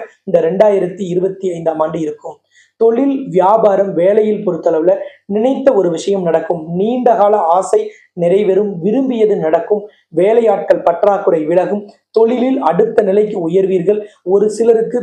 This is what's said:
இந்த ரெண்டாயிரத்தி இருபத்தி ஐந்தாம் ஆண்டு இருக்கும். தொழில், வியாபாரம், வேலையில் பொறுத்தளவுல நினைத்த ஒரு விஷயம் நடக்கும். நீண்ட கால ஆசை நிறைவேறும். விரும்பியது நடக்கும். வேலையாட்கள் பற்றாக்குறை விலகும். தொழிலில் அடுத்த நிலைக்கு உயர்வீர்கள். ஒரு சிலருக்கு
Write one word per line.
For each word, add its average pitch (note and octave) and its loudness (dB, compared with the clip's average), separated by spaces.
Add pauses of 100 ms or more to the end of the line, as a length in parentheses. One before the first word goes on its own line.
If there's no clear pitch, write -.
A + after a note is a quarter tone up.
(240)
இந்த E3+ 0
ரெண்டாயிரத்தி F#3+ 2
இருபத்தி F3+ -4
ஐந்தாம் D#3+ -4
ஆண்டு E3 -4
இருக்கும். D3+ -10 (420)
தொழில், B3+ 2 (120)
வியாபாரம், G3 2
வேலையில் G#3 2
பொறுத்தளவுல E3 0 (340)
நினைத்த C4 -2
ஒரு F#3 2
விஷயம் F3+ -4
நடக்கும். E3 -2 (100)
நீண்ட A#3 0
கால G3+ 2 (140)
ஆசை F#3 2 (400)
நிறைவேறும். G3 0
விரும்பியது G#3+ 0
நடக்கும். E3 -2 (320)
வேலையாட்கள் G#3+ 2
பற்றாக்குறை F#3 0
விலகும். F3+ 0 (280)
தொழிலில் B3 0
அடுத்த F#3+ 0
நிலைக்கு G#3 0
உயர்வீர்கள். F#3 0 (240)
ஒரு G3 2
சிலருக்கு A3+ 0